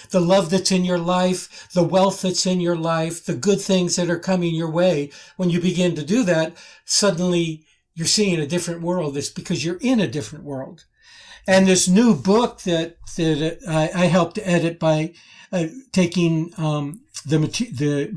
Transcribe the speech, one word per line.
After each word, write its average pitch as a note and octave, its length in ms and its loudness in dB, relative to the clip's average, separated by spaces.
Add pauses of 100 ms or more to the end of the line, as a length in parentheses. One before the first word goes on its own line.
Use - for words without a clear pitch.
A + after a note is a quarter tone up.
(100)
the F#3 100 2
love F3 300 2
that's F#3+ 220 0
in F#3 120 2
your F3+ 140 0
life, F3+ 720 -2
the F3 120 2
wealth F#3 380 2
that's F#3 240 -2
in F#3 140 0
your E3+ 160 0
life, D#3+ 480 -4
the E3 100 -4
good F#3+ 260 0
things F3+ 360 0
that F3 140 -2
are E3+ 80 -2
coming E3+ 360 -2
your D#3+ 160 -2
way. D#3 400 0 (260)
When F#3 120 -2
you E3+ 120 0
begin F3 340 0
to D3 100 -8
do G#3+ 200 0
that, D#3+ 320 0 (280)
suddenly E3+ 800 0 (300)
you're E3 120 -6
seeing F#3+ 340 2
a C#3+ 60 -2
different E3+ 360 -4
world. E3 340 -2
It's C#3 140 -6
because D#3+ 340 -6
you're F3 160 -4
in B3 200 2
a D#3 80 0
different D3 360 -8
world. C3+ 400 -12 (640)
And F#3+ 200 6
this F#3 220 4
new G#3+ 260 6
book G#3+ 480 2
that, E3 340 -2 (200)
that D#3+ 420 0 (100)
I, D#3+ 260 0
I F3+ 120 4
helped E3+ 360 2
edit E3 360 0
by, D#3+ 340 0 (400)
uh, E3+ 140 0 (260)
taking, E3+ 640 0
um, D3+ 440 -4 (260)
the D3+ 120 2
mate-, D#3 380 -2
the C#3+ 400 -2